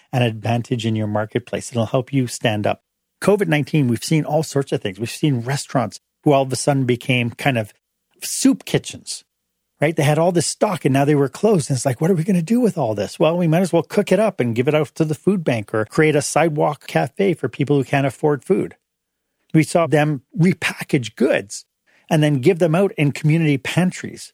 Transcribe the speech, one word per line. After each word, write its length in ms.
an 100
advantage 640
in 100
your 120
marketplace? 640
It'll 160
help 260
you 140
stand 400
up. 160
covid 260
nineteen, 400
we've 160
seen 200
all 180
sorts 300
of 100
things. 160
We've 120
seen 300
restaurants 600
who 80
all 100
of 100
a 40
sudden 280
became 460
kind 260
of 160
soup 440
kitchens, 600
right? 160
They 60
had 160
all 140
this 140
stock 380
and 80
now 120
they 100
were 140
closed. 420
And 60
it's 100
like, 140
"What 100
are 40
we 100
gonna 180
do 180
with 160
all 180
this?" 240
Well, 200
we 80
might 160
as 100
well 100
cook 300
it 80
up 200
and 140
give 140
it 60
out 220
to 80
the 100
food 280
bank 300
or 140
create 300
a 60
sidewalk 640
cafe 460
for 160
people 280
who 80
can't 220
afford 380
food. 320
We 80
saw 240
them 360
repackage 760
goods 500
and 120
then 180
give 180
them 160
out 180
in 200
community 460
pantries. 760